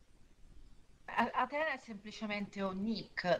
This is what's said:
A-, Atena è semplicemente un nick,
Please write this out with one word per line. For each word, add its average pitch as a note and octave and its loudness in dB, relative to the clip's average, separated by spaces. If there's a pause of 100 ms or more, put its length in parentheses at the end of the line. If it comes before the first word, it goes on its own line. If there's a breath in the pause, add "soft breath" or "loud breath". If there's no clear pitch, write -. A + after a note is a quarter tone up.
(1040)
A-, A#3 2
Atena C#4+ 2
è C4 -2
semplicemente G#3 -4
un F#3+ 0
nick, - -2 (160)